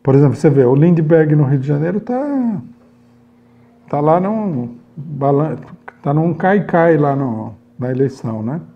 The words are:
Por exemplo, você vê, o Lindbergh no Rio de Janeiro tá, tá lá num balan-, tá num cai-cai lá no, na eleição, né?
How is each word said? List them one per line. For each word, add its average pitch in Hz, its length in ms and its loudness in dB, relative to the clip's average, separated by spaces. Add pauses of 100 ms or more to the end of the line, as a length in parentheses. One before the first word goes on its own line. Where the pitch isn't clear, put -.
Por 135 140 2
exemplo, 139 200 4
você - 140 2
vê, 135 140 4
o 123 100 4
Lindbergh 156 600 4
no 151 80 4
Rio 135 160 0
de 135 80 -6
Janeiro 160 320 -2
tá, 247 640 -4 (1300)
tá 147 100 -2
lá 160 220 2
num 190 540 -4 (200)
balan-, 139 640 -2 (440)
tá 143 120 -2
num 160 200 0
cai-cai 170 600 2
lá 147 180 0
no, 113 420 -6 (220)
na 127 140 -6
eleição, 127 500 -4
né? 139 200 -6 (140)